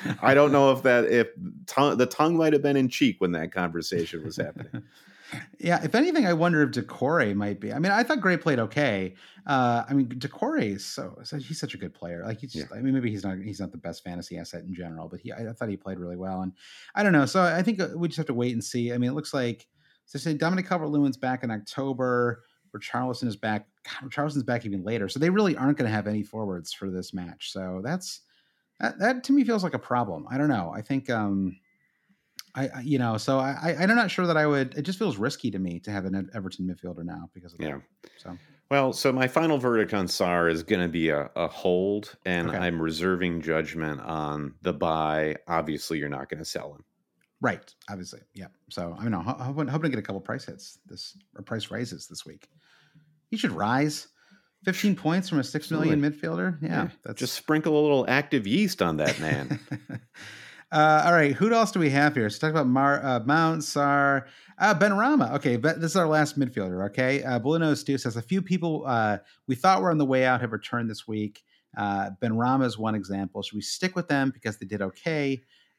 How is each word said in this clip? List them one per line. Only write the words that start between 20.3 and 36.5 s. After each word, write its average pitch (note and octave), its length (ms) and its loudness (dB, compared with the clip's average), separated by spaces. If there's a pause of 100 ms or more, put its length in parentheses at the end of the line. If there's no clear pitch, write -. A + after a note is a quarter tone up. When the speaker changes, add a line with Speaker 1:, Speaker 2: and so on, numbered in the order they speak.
Speaker 2:
Dominic F#3 320 0
Calvert-Lewin's D3 500 0
back B2+ 260 -2
in A#2+ 60 -2
October. B2 920 0 (320)
Richarlison B2 520 -4
is G2+ 80 -4
back. G#2+ 320 -4 (180)
God, - 260 -12
Richarlison's D3 320 -2
back A#2+ 220 -2
even G2 180 -4
later. G#2 260 -2
So - 100 -6
they E3 120 4
really G3 260 4
aren't C#3+ 220 2
gonna A#2+ 100 2
have G#2+ 180 0
any G#2+ 160 0
forwards G2 500 -8
for G2 180 -8
this F#2 220 -6
match. F2+ 380 -10
So F#2 320 -8
that's, F3 380 -6 (580)
that, - 200 -2
that B3 260 2
to C#4 80 2
me C#4 120 6
feels G#3+ 180 2
like E3+ 100 -2
a B2 60 0
problem. G2+ 500 -2
I B2+ 80 -4
don't D3 120 2
know. F#2 260 0
I G#2+ 60 -8
think, C3 280 -2
um, G2 480 0 (960)
I, C3+ 120 -2
I, C3 140 -10
you C3+ 180 0
know, A2+ 180 0
so C3+ 220 0
I, C3+ 240 -2
I, E3 200 0
I'm G#3+ 120 6
not G#3+ 160 4
sure F3+ 160 0
that D#3+ 100 4
I D3+ 80 6
would, C#3 320 2
it D3 60 -2
just F#3 160 -4
feels B2 180 0
risky B2 340 -2
to G2 60 -4
me F2 240 -4
to G#2 100 -10
have F#2+ 140 -4
an F#2 80 -4
Ev-, F#2+ 220 -4
Everton F#2 320 -6